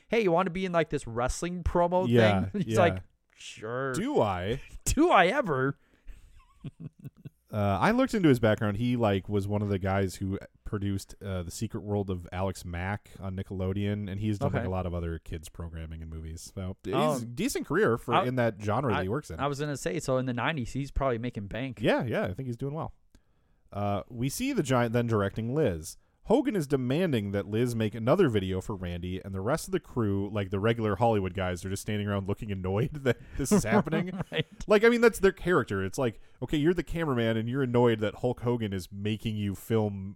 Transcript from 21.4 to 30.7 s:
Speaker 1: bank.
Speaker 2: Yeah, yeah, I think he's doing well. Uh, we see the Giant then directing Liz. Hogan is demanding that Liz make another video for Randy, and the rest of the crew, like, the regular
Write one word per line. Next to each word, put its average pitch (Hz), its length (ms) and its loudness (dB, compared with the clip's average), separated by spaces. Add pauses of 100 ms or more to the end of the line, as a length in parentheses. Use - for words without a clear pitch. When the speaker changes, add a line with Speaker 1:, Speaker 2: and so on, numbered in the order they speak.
Speaker 1:
bank. 117 340 -8
Speaker 2:
Yeah, 147 220 2
yeah, 127 180 -2
I 104 120 -4
think 135 120 -10
he's 120 100 -6
doing 139 180 -6
well. 151 180 -8 (800)
Uh, 101 360 -2
we 123 200 -4
see 262 240 -4
the 233 100 0
Giant 120 300 2
then 120 160 2
directing 110 440 0
Liz. 101 440 -2 (280)
Hogan 247 300 2
is 151 140 -2
demanding 131 640 0
that 101 160 -2
Liz 117 260 0
make 110 200 0
another 135 340 4
video 95 320 0
for 110 160 -6
Randy, 90 480 -6
and 98 100 -8
the 95 60 -4
rest 123 260 -2
of 185 60 -14
the 180 80 0
crew, 101 520 0
like, 101 180 -2
the 98 100 0
regular 110 340 2